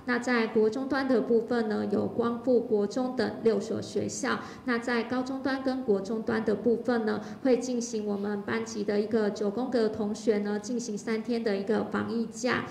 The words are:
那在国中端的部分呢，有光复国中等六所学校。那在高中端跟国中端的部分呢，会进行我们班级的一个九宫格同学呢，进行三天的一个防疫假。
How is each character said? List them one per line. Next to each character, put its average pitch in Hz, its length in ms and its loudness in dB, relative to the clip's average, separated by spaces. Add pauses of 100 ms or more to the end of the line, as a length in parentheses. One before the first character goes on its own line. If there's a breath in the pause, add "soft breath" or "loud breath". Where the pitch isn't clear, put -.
那 240 140 0
在 240 260 2
国 220 240 4
中 262 180 -2
端 269 200 0
的 247 140 4
部 226 200 4
分 226 260 0
呢， 208 220 0
有 202 160 2
光 233 380 -2
复 247 160 6
国 208 260 2
中 254 300 -2
等 208 160 0 (100)
六 220 180 4
所 214 220 -4
学 208 260 -2
校。 202 340 -4 (240 loud breath)
那 240 120 0
在 240 260 0
高 254 200 -2
中 269 180 -4
端 269 220 0
跟 262 180 0
国 202 180 2
中 220 220 -4
端 220 240 0
的 214 80 2
部 220 240 2
分 233 260 0
呢， 214 160 0 (220 loud breath)
会 254 160 6
进 247 240 -2
行 214 240 -4
我 208 100 0
们 202 280 -2
班 226 200 -2
级 214 200 -4
的 208 160 2
一 214 80 2
个 214 240 2
九 202 180 0
宫 233 220 -2
格 226 180 4
同 214 240 -2
学 214 260 2
呢， 208 200 -2
进 240 200 -4
行 214 160 -4
三 220 280 -2
天 233 200 -2
的 202 140 2
一 196 60 -2
个 208 220 0
防 208 280 -4
疫 226 140 0
假。 233 440 -2